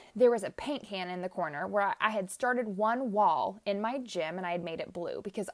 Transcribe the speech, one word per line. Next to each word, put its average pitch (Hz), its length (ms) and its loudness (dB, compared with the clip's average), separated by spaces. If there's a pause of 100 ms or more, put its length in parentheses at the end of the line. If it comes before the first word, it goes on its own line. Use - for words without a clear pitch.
(140)
there 240 160 8
was 214 140 2
a 131 60 -4
paint - 340 -6
can 185 260 -6
in 180 120 -4
the 185 60 -4
corner 165 380 -4
where 196 160 2
I, 196 180 2
I 220 100 4
had 196 200 -2
started 247 460 0
one 226 340 2
wall 196 560 2
in 202 140 0
my 240 180 -2
gym 175 400 -4
and 185 80 -4
I 175 60 -2
had 175 100 -2
made 165 180 -6
it - 120 -8
blue 170 300 -4
because 214 320 -6